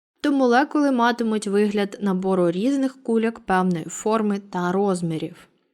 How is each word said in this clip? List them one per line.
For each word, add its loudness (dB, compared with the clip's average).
то 0
молекули 2
матимуть 0
вигляд 0
набору 2
різних -2
кульок 0
певної 0
форми -2
та -4
розмірів. -4